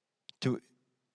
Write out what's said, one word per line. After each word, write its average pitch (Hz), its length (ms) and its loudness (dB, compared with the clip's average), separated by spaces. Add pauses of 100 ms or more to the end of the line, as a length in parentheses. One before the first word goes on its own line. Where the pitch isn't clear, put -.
(420)
"To 127 200 0 (540)